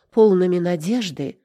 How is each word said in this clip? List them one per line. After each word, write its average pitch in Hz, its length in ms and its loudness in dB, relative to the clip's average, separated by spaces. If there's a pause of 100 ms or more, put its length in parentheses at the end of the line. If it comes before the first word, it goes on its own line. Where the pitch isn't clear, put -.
(100)
полными 185 480 2
надежды, 175 880 -6